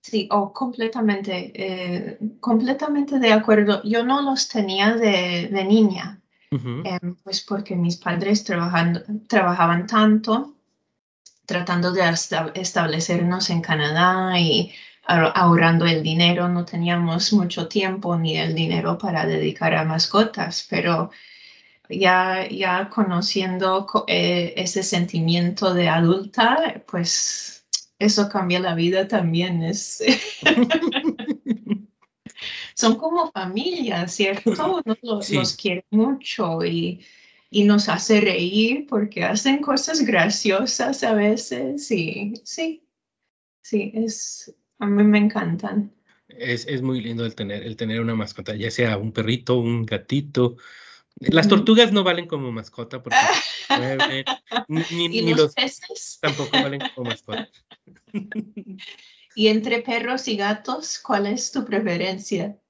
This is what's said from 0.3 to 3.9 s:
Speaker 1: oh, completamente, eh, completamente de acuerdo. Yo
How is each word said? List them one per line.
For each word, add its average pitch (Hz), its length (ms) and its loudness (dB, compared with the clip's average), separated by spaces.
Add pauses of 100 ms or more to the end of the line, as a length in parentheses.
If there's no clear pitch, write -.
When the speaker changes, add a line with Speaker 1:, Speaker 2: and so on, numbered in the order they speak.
Speaker 1:
oh, 202 220 0
completamente, 214 1000 -2
eh, 180 640 -6 (220)
completamente 277 760 0
de 226 140 6
acuerdo. 214 520 4
Yo 233 200 0